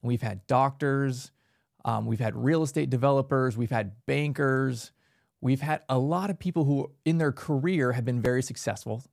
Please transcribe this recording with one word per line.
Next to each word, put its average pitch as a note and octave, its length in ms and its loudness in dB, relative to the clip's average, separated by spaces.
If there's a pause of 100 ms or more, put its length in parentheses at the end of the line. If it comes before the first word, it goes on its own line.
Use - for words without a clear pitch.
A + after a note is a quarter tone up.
And B2+ 60 -2
we've A#2+ 120 2
had A2 260 -6
doctors, C#3 840 0 (560)
um, A2+ 180 0
we've A2+ 160 -2
had A2 160 0
real D3 260 2
estate D3 280 -2
developers, C3 640 2
we've A#2 140 -2
had G#2+ 220 -2 (120)
bankers. C3+ 880 0 (480)
We've C3+ 220 2
had D3+ 260 -2
a C3 100 2
lot E3+ 300 0
of F#3+ 100 -4
people E3+ 260 0
who C#3 260 0 (160)
in E3 100 2
their D3+ 160 2
career C#3+ 600 0
have A#2+ 120 -2
been B2 160 0
very B2 220 2
successful. A2+ 600 -6 (100)